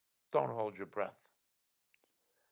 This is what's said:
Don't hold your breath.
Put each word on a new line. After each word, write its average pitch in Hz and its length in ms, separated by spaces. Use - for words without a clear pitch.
Don't 139 200
hold 107 260
your 92 100
breath. 98 300